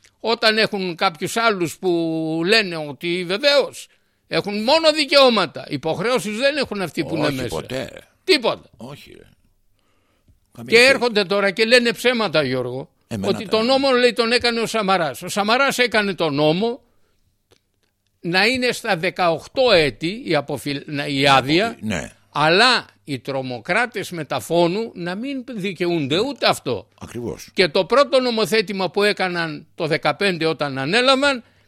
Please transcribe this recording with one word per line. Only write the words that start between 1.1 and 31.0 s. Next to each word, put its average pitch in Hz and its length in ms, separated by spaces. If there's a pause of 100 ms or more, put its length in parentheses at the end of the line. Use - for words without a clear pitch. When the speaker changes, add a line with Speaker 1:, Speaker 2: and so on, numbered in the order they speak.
Speaker 1:
άλλους 208 400
που 165 680
λένε 196 300
ότι 160 520
βεβαίως 208 600 (400)
έχουν 202 360
μόνο 311 320
δικαιώματα, 247 760
υποχρεώσεις 185 680
δεν 277 200
έχουν 208 240
αυτοί 165 220
που 156 120
είναι 151 100
Speaker 2:
Όχι 143 100
Speaker 1:
μέσα. 127 120
Speaker 2:
ποτέ. 117 420 (340)
Speaker 1:
Τίποτα. 208 540
Speaker 2:
Όχι, - 400
ρε. 50 120 (1200)
Καμία 120 200
Speaker 1:
Και 220 60
Speaker 2:
σχέση. 247 140
Speaker 1:
έρχονται 233 320
τώρα 196 280
και 220 140
λένε 240 280
ψέματα, 214 500
Γιώργο, 127 460 (200)
Speaker 2:
Εμένα 107 180
Speaker 1:
ότι 196 160
Speaker 2:
τα 185 60
Speaker 1:
τον 220 160
νόμο, 269 260
λέει, 247 220
τον 233 180
έκανε 240 280
ο 226 60
Σαμαράς. 185 560
Ο 180 60
Σαμαράς 226 500
έκανε 214 360
τον 160 200
νόμο 170 480 (1400)
να 185 260
είναι 247 260
στα 208 260
δεκαοκτώ 180 760
έτη 170 540
η 175 100
αποφυλ-, 143 500
να, 147 200
η 143 140
Speaker 2:
Η 139 80
Speaker 1:
άδεια, 139 400
Speaker 2:
απο-, 226 140
ναι. 87 300 (200)
Speaker 1:
αλλά 180 540 (180)
οι 139 160
τρομοκράτες 143 920
μεταφώνου 170 840
να 180 220
μην 262 360
δικαιούνται 175 680
ούτε 247 300
αυτό. 123 380 (140)
Speaker 2:
Ακριβώς. 110 520
Speaker 1:
Και 180 140
το 180 180
πρώτο 262 340
νομοθέτημα 214 720
που 202 120
έκαναν 175 720
το 170 120
δεκαπέντε 160 580
όταν 143 320
ανέλαβαν, 254 640 (240)